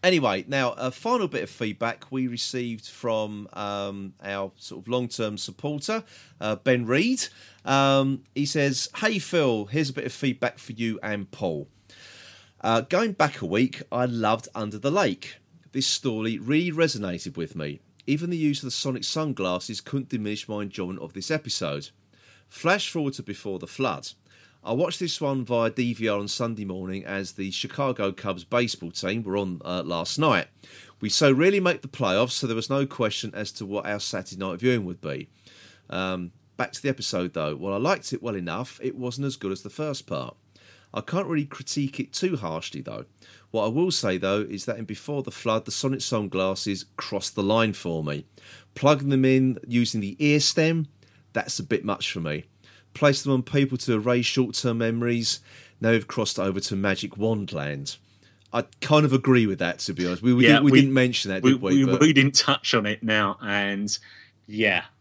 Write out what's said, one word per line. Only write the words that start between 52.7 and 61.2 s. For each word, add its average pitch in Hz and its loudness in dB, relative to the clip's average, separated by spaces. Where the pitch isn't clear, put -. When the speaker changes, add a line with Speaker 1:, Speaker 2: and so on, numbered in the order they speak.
Speaker 1:
Place 147 4
them 139 2
on 127 4
people 135 2
to - 0
erase 120 2
short-term 117 0
memories. 117 0
Now 113 4
we've 113 4
crossed - -2
over 98 0
to 98 -4
magic 98 0
wand 107 0
land. 71 -6
I 117 0
kind 151 6
of 131 4
agree 127 6
with 95 0
that, 87 -2
to - -6
be 87 -2
honest. 90 -2
We, 123 6
we 123 8
Speaker 2:
Yeah, 117 10
Speaker 1:
didn't, 139 6
we 139 10
Speaker 2:
we, 135 12
Speaker 1:
didn't 135 6
mention 123 4